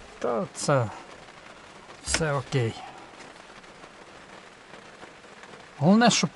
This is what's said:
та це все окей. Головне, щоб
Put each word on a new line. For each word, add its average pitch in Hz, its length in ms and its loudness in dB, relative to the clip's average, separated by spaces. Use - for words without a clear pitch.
та - 360 -2
це 131 320 2
все 156 280 0
окей. 123 420 -2
Головне, 208 320 8
щоб - 260 2